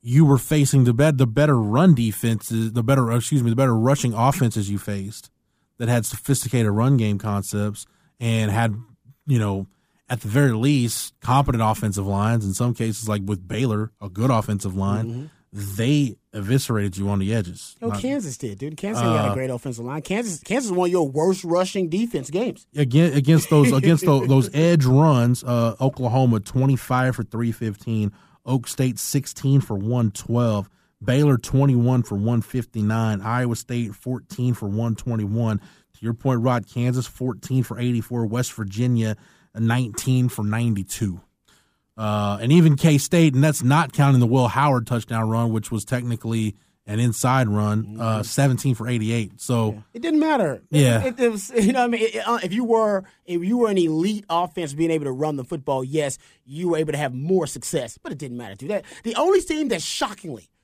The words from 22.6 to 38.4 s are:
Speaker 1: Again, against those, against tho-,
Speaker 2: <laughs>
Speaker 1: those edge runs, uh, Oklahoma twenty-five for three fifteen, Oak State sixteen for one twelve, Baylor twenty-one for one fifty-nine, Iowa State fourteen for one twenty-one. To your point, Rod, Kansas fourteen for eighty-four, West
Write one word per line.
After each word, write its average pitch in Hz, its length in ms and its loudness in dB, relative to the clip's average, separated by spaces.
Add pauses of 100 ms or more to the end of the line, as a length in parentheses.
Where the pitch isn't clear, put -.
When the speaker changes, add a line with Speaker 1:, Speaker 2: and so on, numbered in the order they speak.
Speaker 1:
Again, 147 380 4
against 147 360 4
those, 143 220 6
against 151 340 4
tho-, 139 200 4
Speaker 2:
<laughs> - 20 0
Speaker 1:
those 135 260 4
edge 160 320 4
runs, 127 580 4
uh, 117 380 0
Oklahoma 127 600 2
twenty-five 127 720 0
for 113 80 -6
three 113 280 -4
fifteen, 107 600 -4 (360)
Oak 123 200 -2
State 131 320 -2
sixteen 139 640 0
for 110 140 -4
one 110 360 -2
twelve, 117 580 -2 (340)
Baylor 135 340 2
twenty-one 127 680 2
for 104 120 -6
one 110 260 0
fifty-nine, 110 800 -2
Iowa 120 340 -2
State 120 400 -6
fourteen 123 580 -4
for 110 160 -6
one 113 260 -2
twenty-one. 110 640 -2
To - 420 -20
your 113 120 -4
point, 123 280 -2
Rod, 120 260 0
Kansas 123 400 -2
fourteen 127 560 -4
for 113 160 -8
eighty-four, 120 480 -2
West 120 260 -4